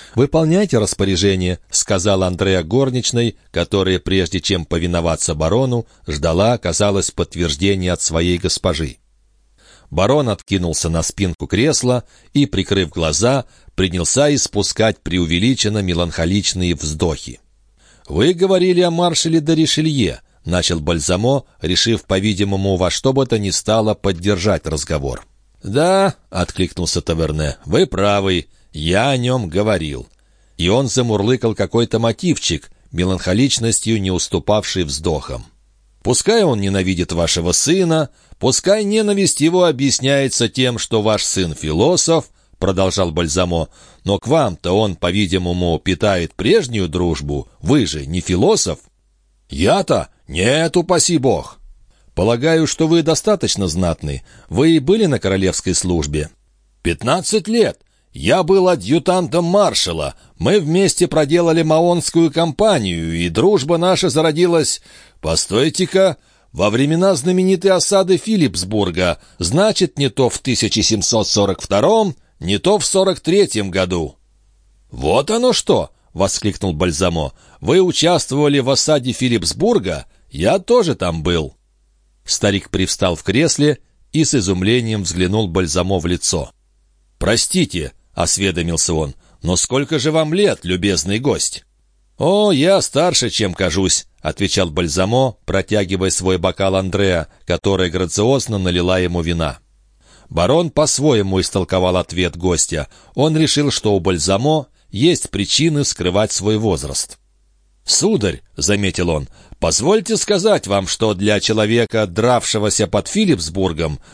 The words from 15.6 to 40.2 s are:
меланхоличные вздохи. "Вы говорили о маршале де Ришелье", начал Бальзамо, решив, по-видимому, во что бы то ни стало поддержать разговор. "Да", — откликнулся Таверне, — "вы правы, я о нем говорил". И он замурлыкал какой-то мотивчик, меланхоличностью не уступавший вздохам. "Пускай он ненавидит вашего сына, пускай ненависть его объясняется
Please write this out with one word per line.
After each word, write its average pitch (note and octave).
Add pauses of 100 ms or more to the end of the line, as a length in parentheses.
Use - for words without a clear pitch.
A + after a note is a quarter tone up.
меланхоличные F2
вздохи. D2+ (680)
"Вы A2+
говорили F#3
о F3+
маршале E3
де D#3
Ришелье", D3 (240)
начал F2
Бальзамо, F2+ (160)
решив, F#2+
по-видимому, G2
во F2+
что -
бы C3
то A2+
ни G2+
стало G#2+
поддержать F#2
разговор. C#2+ (360)
"Да", — E3+ (160)
откликнулся F2
Таверне, — D#2
"вы A#2+
правы, G2 (260)
я F2+
о C3+
нем B2
говорил". D#2+ (500)
И E2+
он B2
замурлыкал A2+
какой-то A2+
мотивчик, A#2 (220)
меланхоличностью G#2
не F#2+
уступавший F#2
вздохам. C#2+ (560)
"Пускай G3+
он B2
ненавидит F#2+
вашего E2+
сына, D#3+ (280)
пускай G3
ненависть G3+
его E3+
объясняется C3+